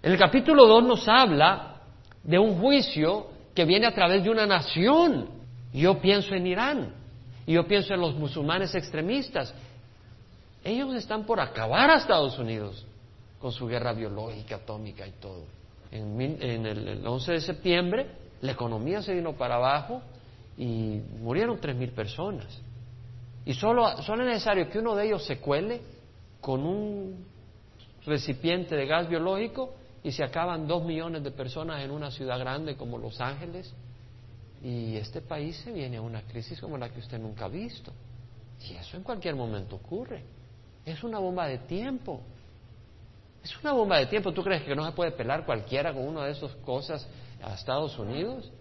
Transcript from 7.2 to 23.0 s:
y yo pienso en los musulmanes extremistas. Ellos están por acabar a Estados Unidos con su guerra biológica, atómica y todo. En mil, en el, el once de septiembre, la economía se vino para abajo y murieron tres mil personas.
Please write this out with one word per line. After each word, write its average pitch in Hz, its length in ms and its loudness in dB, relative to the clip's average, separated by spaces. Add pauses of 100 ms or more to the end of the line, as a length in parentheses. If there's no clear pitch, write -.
y 160 80 2
yo 170 120 6
pienso 202 280 2
en 180 60 0
los 156 140 0
musulmanes 156 600 -2
extremistas. 170 800 -2 (1080)
Ellos 254 320 -2
están 214 280 -4
por 220 160 2
acabar 135 480 4
a 320 80 10
Estados 156 420 4
Unidos 110 460 -4 (560)
con 127 120 -6
su 127 160 -8
guerra 120 240 -2
biológica, 107 640 -8
atómica 107 500 -12
y 98 60 -16
todo. 92 320 -14 (460)
En 107 260 -6
mil, 135 260 -4
en 117 240 -4
el, 104 220 -4
el 98 180 -6
once 127 260 -4
de 165 80 0
septiembre, 180 680 0 (320)
la 131 100 -2
economía 120 480 -4
se 190 140 -4
vino 170 200 -4
para 120 200 -2
abajo 143 480 0 (560)
y 113 420 -2 (200)
murieron 180 400 -2
tres 143 160 -4
mil 123 140 -4
personas. 123 680 -8 (840)